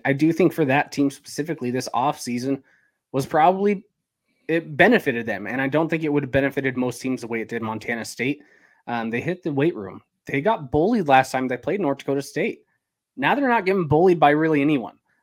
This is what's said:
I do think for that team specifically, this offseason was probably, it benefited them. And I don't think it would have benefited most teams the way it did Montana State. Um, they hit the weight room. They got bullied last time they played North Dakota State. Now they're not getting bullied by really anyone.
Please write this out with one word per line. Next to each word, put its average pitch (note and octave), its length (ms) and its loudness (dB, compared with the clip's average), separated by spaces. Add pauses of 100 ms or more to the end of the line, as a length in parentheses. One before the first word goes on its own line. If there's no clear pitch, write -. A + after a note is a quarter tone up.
I C#3 100 2
do D#3 200 2
think D#3+ 180 4
for D#3+ 140 0
that C#3 260 0
team C#3 180 0
specifically, D3 640 -8
this B2+ 220 -4
offseason C3 680 -4 (500)
was C3+ 140 -2
probably, F#3+ 600 2 (640)
it D#3 260 -2
benefited D#3+ 500 4
them. G2+ 220 -4
And B2 140 -4
I C3+ 80 -2
don't D3+ 180 2
think D#3+ 160 -2
it D3+ 80 0
would D3 120 2
have B2+ 80 -8
benefited C3+ 440 0
most B2+ 240 -4
teams B2+ 220 -4
the A#2 60 -10
way A2+ 120 -4
it G#2+ 80 -8
did A#2 140 -8
Montana A2 420 -6
State. C3 380 -6 (460)
Um, A#2 220 -4
they A#2+ 120 -4
hit E3+ 220 -6
the D#3 100 -4
weight C#3+ 220 0
room. F#2+ 260 -12 (240)
They C3+ 160 -4
got E3+ 300 -2
bullied F3+ 360 2
last C3 240 6
time C3 160 -2
they B2 80 -4
played E3 240 -4
North C#3 200 0
Dakota C#3 220 -2
State. - 420 -6 (520)
Now D3 200 0
they're C#4 120 0
not A#3 180 2
getting F#3 220 0
bullied E3+ 320 4
by D3 120 6
really D#3 300 2
anyone. C#3 360 -2 (260)